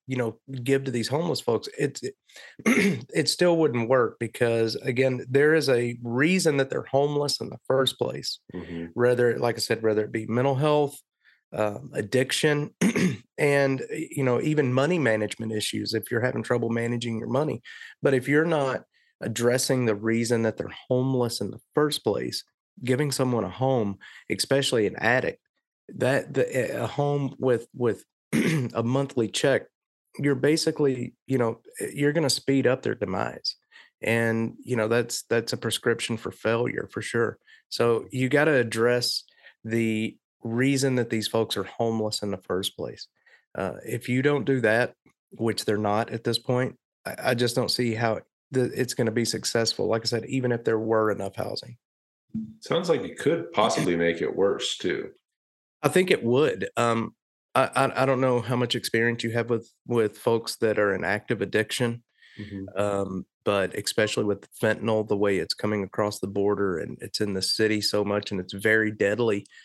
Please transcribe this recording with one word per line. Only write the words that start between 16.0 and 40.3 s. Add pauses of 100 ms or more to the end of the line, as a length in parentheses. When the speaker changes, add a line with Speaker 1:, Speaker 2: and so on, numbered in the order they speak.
Speaker 1:
you're
having
trouble
managing
your
money. (400)
But
if
you're
not (380)
addressing
the
reason
that
they're (160)
homeless
in
the (140)
first
place, (400)
giving
someone
a
home, (320)
especially
an
addict, (560)
that
the,
a
home
with,
with (160)
<clears throat> (400)
a
monthly
check, (560)
you're
basically, (140)
you
know, (340)
you're
gonna
speed
up
their
demise. (460)
And,
you
know,
that's,
that's
a
prescription
for
failure
for
sure. (320)
So
you
gotta
address (400)
the (260)